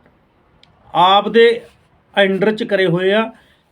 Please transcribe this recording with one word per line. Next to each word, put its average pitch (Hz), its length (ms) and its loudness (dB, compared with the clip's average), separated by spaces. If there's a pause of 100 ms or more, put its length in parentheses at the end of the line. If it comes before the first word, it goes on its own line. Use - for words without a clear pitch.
(920)
ਆਪ 196 360 2
ਦੇ 233 320 2 (540)
under 196 400 0
'ਚ 233 80 -8
ਕਰੇ 190 220 -2
ਹੋਏ 185 280 -2
ਆ, 226 180 -2 (400)